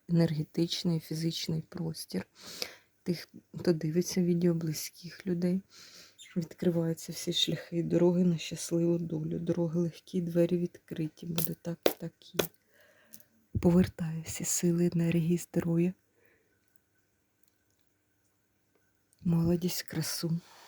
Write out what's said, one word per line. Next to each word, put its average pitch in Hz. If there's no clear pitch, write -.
енергетичний 165
і 160
фізичний 160
простір 170
тих, -
хто 165
дивиться 170
відео, 170
близьких 165
людей. 180
Відкриваються 165
всі 170
шляхи -
і 170
дороги 175
на 170
щасливу 170
долю. 165
Дороги 170
легкі, 175
двері 170
відкриті. -
Буде 165
так 170
і -
так -
і. 180
Повертаю 170
всі -
сили, 175
енергії, 170
здоров'я. 170
Молодість, 170
красу. 165